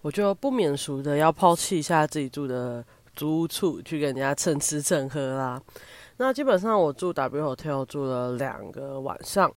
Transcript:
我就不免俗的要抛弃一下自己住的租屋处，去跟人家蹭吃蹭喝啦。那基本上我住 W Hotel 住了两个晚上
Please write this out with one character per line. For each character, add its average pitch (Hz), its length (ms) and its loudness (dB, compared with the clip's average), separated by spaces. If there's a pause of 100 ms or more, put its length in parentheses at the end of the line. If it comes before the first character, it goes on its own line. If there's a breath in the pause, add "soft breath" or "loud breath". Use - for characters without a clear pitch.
我 151 80 -4
就 202 260 2
不 269 160 -2
免 180 240 2
俗 139 260 -6
的 143 140 0
要 156 160 6
抛 170 240 6
弃 - 200 -2
一 151 60 0
下 156 240 4
自 151 100 -4
己 143 120 -2
住 143 180 -6
的 123 380 -4 (320 soft breath)
租 156 240 0
屋 165 80 0
处， 143 340 -2
去 160 160 -6
跟 147 80 0
人 139 80 0
家 135 180 0
蹭 143 280 0
吃 147 200 -2
蹭 143 300 0
喝 135 260 -4
啦。 131 240 -4 (580 loud breath)
那 262 140 2
基 269 120 -2
本 247 120 6
上 208 240 2
我 151 120 4
住 175 200 -4
W 139 320 -2
Hotel 139 400 -2
住 143 200 -6
了 123 320 -2
两 120 340 -6
个 135 300 -10
晚 - 240 -8
上 185 340 2